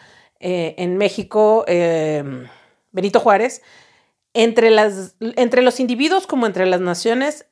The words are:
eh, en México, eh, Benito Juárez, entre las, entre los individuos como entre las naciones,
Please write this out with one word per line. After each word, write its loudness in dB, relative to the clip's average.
eh, -6
en -4
México, 0
eh, 0
Benito 0
Juárez, 0
entre 4
las, 0
entre 0
los 2
individuos 0
como -2
entre 0
las 0
naciones, -4